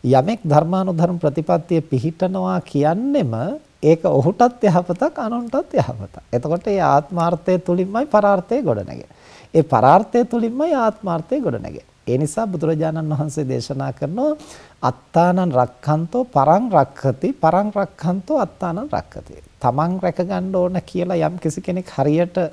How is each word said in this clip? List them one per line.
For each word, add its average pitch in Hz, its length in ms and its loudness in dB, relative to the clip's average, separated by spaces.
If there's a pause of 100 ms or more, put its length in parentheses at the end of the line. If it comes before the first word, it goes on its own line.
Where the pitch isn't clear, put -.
යමෙක් 135 400 2
ධර්මානුධර්ම 175 720 2
ප්‍රතිපත්තිය 160 600 0
පිහිටනවා 185 800 -2
කියන්නෙම 175 720 0 (500)
ඒක 160 220 4
ඔහුටත් 180 580 2
යහපතක්, 180 560 0
අනුන්ටත් 240 560 -4
යහපතක්. 110 400 -4 (180)
එතකොට 151 340 -4
ඒ 202 140 0
ආත්මාර්ථය 170 800 0
තුලින්මයි 190 480 -2
පරාර්ථය 208 560 2
ගොඩනැගෙන්නේ. 101 540 -6 (380)
ඒ 160 80 4
පරාර්ථය 151 600 4
තුලින්මයි 240 500 -2
ආත්මාර්ථය 220 680 -2
ගොඩනැගෙන්නේ. 113 520 -6 (140)
ඒ 123 120 0
නිසා 156 280 -2
බුදුරජාණන් 160 640 -2
වහන්සේ 147 380 -4
දේශනා 131 440 -4
කරනවා 214 400 -2 (500)
අත්තානං 175 720 2
රක්ඛන්තෝ 156 720 0
පරං 160 480 2
රක්ඛති, 135 600 0
පරං 180 420 2
රක්ඛන්තෝ 196 640 -2
අත්තානං 190 540 -6
රක්ඛති. - 420 -8 (260)
තමන් 143 400 0
රැක 180 160 -2
ගන්න 185 380 -4
ඕන 180 220 0 (100)
කියලා 180 300 -4
යම් 165 220 -2
කිසි 160 220 -4
කෙනෙක් 180 300 -6
හරියට 160 460 0 (160)